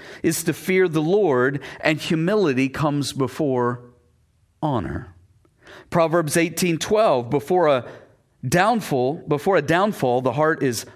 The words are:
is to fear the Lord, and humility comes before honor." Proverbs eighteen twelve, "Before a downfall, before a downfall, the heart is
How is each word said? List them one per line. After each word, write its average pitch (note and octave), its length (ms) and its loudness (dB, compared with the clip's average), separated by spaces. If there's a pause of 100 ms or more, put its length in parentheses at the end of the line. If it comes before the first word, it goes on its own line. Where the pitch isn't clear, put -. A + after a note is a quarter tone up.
(220)
is - 220 -2
to E3+ 80 0
fear F#3 340 2
the D#3+ 140 0
Lord, D3 600 2 (180)
and D#3 180 0
humility D#3+ 720 0
comes C#3+ 460 -2
before B2 680 -2 (800)
honor." G#2+ 540 -4 (760)
Proverbs E3 480 2
eighteen E3+ 400 0
twelve, D3+ 540 2
"Before D#3+ 380 2
a C3 180 2 (600)
downfall, F3 840 0
before D3+ 280 2
a D3+ 60 4
downfall, D3+ 580 0
the B2+ 120 0
heart D#3 300 0
is B2 220 -2 (120)